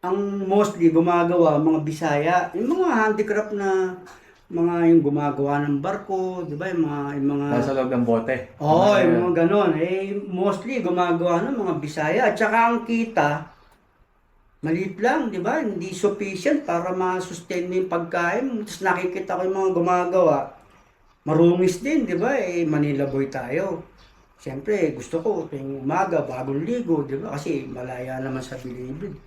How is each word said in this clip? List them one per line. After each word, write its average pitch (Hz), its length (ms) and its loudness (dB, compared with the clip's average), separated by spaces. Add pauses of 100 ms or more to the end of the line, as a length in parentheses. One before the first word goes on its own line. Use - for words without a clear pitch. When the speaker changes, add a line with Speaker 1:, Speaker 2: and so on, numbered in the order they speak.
Speaker 1:
ang 196 400 -2
mostly 185 480 4
gumagawa, 170 640 4
mga 156 240 4
Bisaya, 151 560 0 (160)
yung 277 320 0
mga 254 160 2
handicraft 214 560 0
na 190 400 0 (560)
mga 170 220 2 (180)
yung 165 80 10
gumagawa 143 640 0
ng 143 160 0
barko, 185 640 -4
di 151 80 -8
ba? 170 160 -6
Yung 170 160 0
mga... 147 160 -4 (160)
Yung 139 160 0
mga 143 140 -2 (100)
Speaker 2:
Nasa 135 160 0
loob 131 160 0
ng 123 160 0
bote. 117 320 0 (240)
Speaker 1:
Oo, 170 320 4
Speaker 2:
Mga 190 80 6
Speaker 1:
yung 170 160 4
mga 175 260 2
ganon. 190 380 4
Eh, 190 320 -2 (160)
mostly 196 560 -2
gumagawa 175 640 2
ng 269 80 -2
mga 190 240 -2
Bisaya. 156 480 -2
At 208 80 0
saka 226 320 4
ang 233 160 0
kita, 175 640 -2 (1120)
maliit 185 400 -4
lang, 240 320 0
di 185 80 -6
ba? 262 240 -2
Hindi 190 320 -6
sufficient 202 720 -2
para 175 240 -2
ma-sustain 180 720 -4
mo 180 160 -2
yung 185 80 -2
pagkain. 185 800 -2
Tapos - 160 -10
nakikita 180 560 -2
ko 185 80 -2
yung 190 80 -2
mga 190 160 2
gumagawa, 175 640 4 (880)
marungis 175 560 4
din, 277 240 0
di 180 160 -4
ba? 262 160 0
Eh, 175 320 0
Manila 147 400 0
boy 135 240 -2
tayo. 160 560 -4 (480)
Siyempre, 151 560 -2
gusto 165 320 -6
ko 170 240 -2
tuwing 135 320 -8
umaga, 165 400 0
bagong 135 400 -4
ligo, 170 480 -2
di 135 80 -4
ba? 139 240 -8
Kasi 139 240 -4
malaya 127 560 -8
naman 131 240 -6
sa 127 160 -12
Bilibid. 131 560 -10 (100)